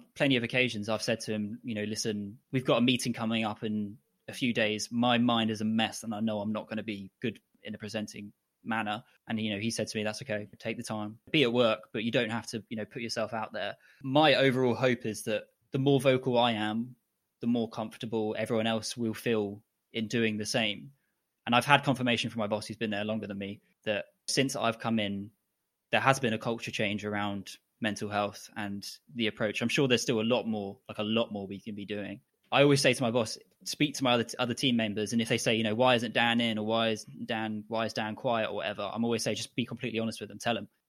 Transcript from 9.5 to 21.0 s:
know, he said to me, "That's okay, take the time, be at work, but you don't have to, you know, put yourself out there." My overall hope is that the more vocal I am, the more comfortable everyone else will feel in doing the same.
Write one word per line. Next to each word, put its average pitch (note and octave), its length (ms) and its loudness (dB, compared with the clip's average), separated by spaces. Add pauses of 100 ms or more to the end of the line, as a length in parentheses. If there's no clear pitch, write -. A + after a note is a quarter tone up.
know, G2 60 -2
he A2+ 120 0
said A2 180 -2
to A2+ 100 -6
me, G#2+ 60 -2
"That's G#2+ 180 -4
okay, G#2 260 -6 (100)
take A2+ 180 -6
the A#2+ 80 -10
time, G#2+ 340 -8 (140)
be D#3 100 6
at A#2+ 100 6
work, A#2 400 4
but A2 120 -4
you A#2 80 -2
don't A#2+ 180 0
have A2+ 180 -4
to, A2+ 200 -8
you B2 80 -8
know, G#2+ 80 -6
put A#2+ 180 -10
yourself A2+ 320 -4
out A2 180 -6
there." G2 240 -6 (260)
My C#3 320 6
overall B2+ 400 4
hope B2 300 2
is G#2+ 200 -6
that G#2+ 200 -2 (280)
the C#3+ 60 0
more C3+ 220 6
vocal B2+ 380 4
I A#2+ 140 6
am, A2 420 -2 (460)
the A#2+ 80 -2
more A#2 200 2
comfortable A2 680 -4
everyone A2+ 300 0
else A2 280 -2
will A2+ 180 -2
feel G#2+ 480 -2 (300)
in A2+ 140 -2
doing A2 300 0
the G#2 100 -4
same. A2 440 -2 (540)